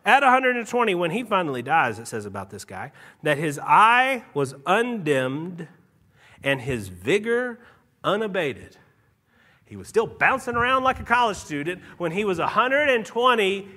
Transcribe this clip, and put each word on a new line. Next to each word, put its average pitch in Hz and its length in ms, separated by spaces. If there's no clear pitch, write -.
At 247 160
a 269 80
hundred 254 280
and 226 100
twenty, 233 260
when 175 160
he 220 140
finally 165 400
dies, 135 340
it 117 100
says 104 200
about 98 240
this 101 140
guy, 101 260
that 147 160
his 147 240
eye 233 640
was 139 180
undimmed 165 1000
and 139 180
his 117 280
vigor 220 680
unabated. 170 720
He 107 100
was 92 120
still 220 180
bouncing 233 500
around 254 280
like 262 160
a - 40
college 240 340
student 160 440
when 170 140
he 202 140
was 185 120
a 151 80
hundred 269 440
and 233 140
twenty 208 720